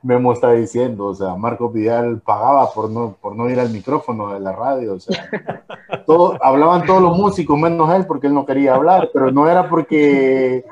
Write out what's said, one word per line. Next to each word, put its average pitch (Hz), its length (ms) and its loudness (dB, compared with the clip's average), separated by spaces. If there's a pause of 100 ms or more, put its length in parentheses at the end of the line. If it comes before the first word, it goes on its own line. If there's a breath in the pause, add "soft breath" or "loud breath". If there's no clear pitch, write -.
Memo 123 300 0
está 120 200 2
diciendo, 117 540 -2
o 98 80 -4
sea, 95 220 -6
Marco 117 340 -6
Vidal 117 500 -2
pagaba 123 520 0
por 110 180 -6
no, 110 300 -8
por 101 160 -10
no 120 120 -4
ir 127 120 -2
al 120 100 -2
micrófono 110 640 -6
de 98 60 -10
la 95 120 -6
radio, 120 420 -4
o 90 60 -12
sea, - 300 -8
<laughs> - 760 -12
todo, 175 360 4
hablaban 151 440 4
todos 185 160 4
los 170 140 4
músicos, 180 420 0
menos 165 360 0
él, 190 120 0
porque 143 220 -4
él 143 60 2
no 143 120 0
quería 135 280 2
hablar, 165 380 2
pero 131 180 2
no 143 180 2
era 175 200 2
porque, 135 1040 2